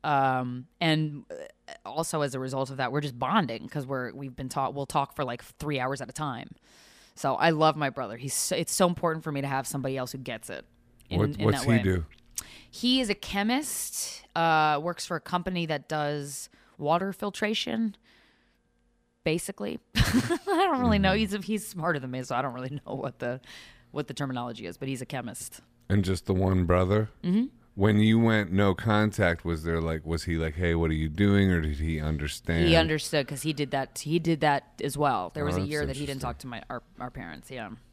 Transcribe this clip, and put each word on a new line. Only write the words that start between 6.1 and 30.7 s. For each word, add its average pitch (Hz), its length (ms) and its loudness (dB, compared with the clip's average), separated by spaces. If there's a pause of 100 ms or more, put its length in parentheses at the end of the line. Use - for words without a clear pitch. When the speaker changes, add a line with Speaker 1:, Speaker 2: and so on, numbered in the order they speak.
Speaker 1:
time. 135 420 -8 (580)
So 135 220 0
I 165 160 4
love 156 240 4
my 147 160 -2
brother. 113 260 -8
He's 131 160 -6
so, - 220 0
it's - 180 -2
so 185 140 4
important 160 360 0
for 156 80 -4
me 139 100 -2
to 139 60 -4
have 135 200 -2
somebody 135 300 -4
else 127 160 -6
who 135 40 -10
gets 120 320 -10
it 73 160 -10 (440)
in, 90 100 0
Speaker 2:
What, 107 180 2
Speaker 1:
in - 80 0
Speaker 2:
what's - 140 4
Speaker 1:
that 127 60 -2
Speaker 2:
he 123 120 2
Speaker 1:
way. 104 60 4
Speaker 2:
do? 92 220 2 (640)
Speaker 1:
He 254 320 2
is 220 80 0
a 202 60 0
chemist, - 1080 -4 (120)
uh, 156 460 4
works 170 240 -6
for 170 120 -4
a - 40 -6
company 175 460 -2
that 147 220 -4
does 147 600 -4 (300)
water 170 340 0
filtration, 220 840 -2 (1300)
basically. 175 640 -4
<laughs> - 80 -12
I - 500 2
don't 349 340 2
really 220 200 4
know. 196 120 4
Speaker 2:
Mm-hmm. 208 260 0
Speaker 1:
He's, 196 80 -8
he's 214 220 -4
smarter 165 320 -2
than 131 120 -8
me, 127 120 -6
so 123 120 -4
I 123 60 2
don't 135 120 -4
really 127 340 -8
know - 80 -6
what 135 240 -8
the, 127 200 -4 (520)
what 147 160 -6
the 135 60 -12
terminology 120 520 -6
is, 87 120 -8
but 135 100 -8
he's 135 140 -4
a 127 40 -8
chemist. - 560 -10 (280)
Speaker 2:
And 98 160 4
just 92 200 -2
the 98 80 0
one 92 320 4
brother? 92 440 4 (140)
Speaker 1:
Mm-hmm. 202 220 2 (360)
Speaker 2:
When 104 180 6
you 110 200 8
went 110 320 4
no 95 240 6
contact, 104 680 2
was 82 200 -2
there, 82 180 0
like, 80 240 -2
was 80 200 -2
he 85 120 0
like, 80 180 0
"Hey, 85 200 2